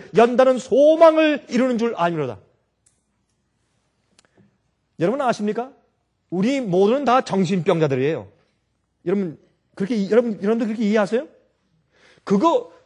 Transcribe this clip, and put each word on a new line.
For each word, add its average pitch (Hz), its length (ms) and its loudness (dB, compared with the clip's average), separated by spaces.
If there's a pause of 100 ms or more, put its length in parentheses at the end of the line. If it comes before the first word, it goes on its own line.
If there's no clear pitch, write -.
(160)
연단은 247 420 4
소망을 311 920 4
이루는 247 300 0
줄 233 180 -4
알미로다." 151 420 -4 (2500)
여러분 214 180 -2
아십니까? 233 540 -4 (560)
우리 233 320 -2
모두는 208 420 0
다 247 220 2
정신병자들이에요. 156 1000 -2 (800)
여러분, 175 320 -4 (380)
그렇게 202 220 -4
이-, 196 120 -2
여러분, 220 320 0
여러분도 233 240 -2
그렇게 220 200 -4
이해하세요? 220 420 0 (960)
그거 262 480 0 (140)